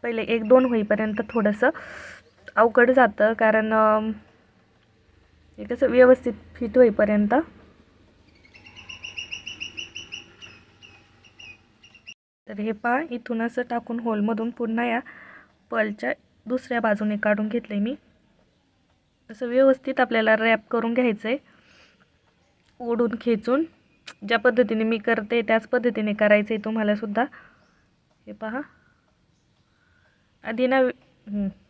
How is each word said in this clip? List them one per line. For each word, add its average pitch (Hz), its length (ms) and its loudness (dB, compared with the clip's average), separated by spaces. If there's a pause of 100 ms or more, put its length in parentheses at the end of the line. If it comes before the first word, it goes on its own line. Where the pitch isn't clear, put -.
पहिले 226 200 -4
एक 226 200 -2
दोन 254 220 6
होईपर्यंत 214 640 -2
थोडंसं 214 400 2 (840)
अवघड 226 360 4
जातं, 226 420 4
कारण, 220 400 0
अम, 220 380 2 (1500)
हे 214 40 -12
कसं 240 260 -2
व्यवस्थित 247 440 6 (220)
फिट 226 220 -2
होईपर्यंत. 214 560 4 (4000)
तर 208 120 -14
हे 214 140 -6
पहा, 240 260 -2 (120)
इथून 240 300 -8
असं 233 280 -6
टाकून 233 300 -6
होलमधून 226 500 -2
पुन्हा 233 360 -4
या 240 140 -2 (720)
पलच्या 214 400 -4 (340)
दुसऱ्या 240 340 -4
बाजूने 208 380 -2
काढून 208 300 0
घेतलंय 214 320 -6
मी. 233 160 -2 (1300)
असं 233 180 -10
व्यवस्थित 262 520 2
आपल्याला 220 380 4
रॅप 220 340 0
करून 233 220 -2
घ्यायचं 233 360 0
आहे, 254 80 -2 (1400)
ओढून 233 420 -2
खेचून. 240 440 0 (640)
ज्या 226 120 2
पद्धतीने 226 440 2
मी 226 160 0
करते 226 420 -2
त्याच 226 260 0
पद्धतीने 226 460 -2
करायचं 208 400 4
आहे 208 120 -6
तुम्हालासुद्धा. 214 580 -2 (1040)
हे 208 60 -16
पहा, 220 280 -10 (1800)
आधी 233 240 -2
ना, 262 100 2
हं. 208 680 -4 (220)